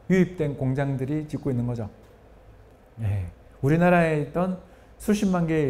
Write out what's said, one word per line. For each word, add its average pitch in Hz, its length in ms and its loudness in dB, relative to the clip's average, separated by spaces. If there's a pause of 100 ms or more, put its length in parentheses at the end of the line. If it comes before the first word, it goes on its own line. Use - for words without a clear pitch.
(100)
유입된 175 480 2
공장들이 139 680 -2
짓고 - 240 -4
있는 120 160 -2
거죠. 117 220 -6 (1120)
예, 101 260 -2 (360)
우리나라에 165 580 4
있던 175 380 -4 (400)
수십만 190 500 0
개의 160 220 2